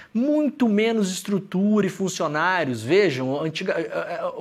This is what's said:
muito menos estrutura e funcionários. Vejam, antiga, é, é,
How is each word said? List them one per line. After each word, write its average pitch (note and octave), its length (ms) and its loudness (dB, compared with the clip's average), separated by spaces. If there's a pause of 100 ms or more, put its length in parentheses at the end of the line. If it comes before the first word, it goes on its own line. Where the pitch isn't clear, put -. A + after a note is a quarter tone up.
(140)
muito C#4+ 540 2
menos G#3+ 420 2
estrutura G3 720 0
e F3 60 0
funcionários. D#3+ 880 -2
Vejam, C#3 640 2
antiga, E3 300 -4
é, E3+ 100 -2
é, E3+ 580 -6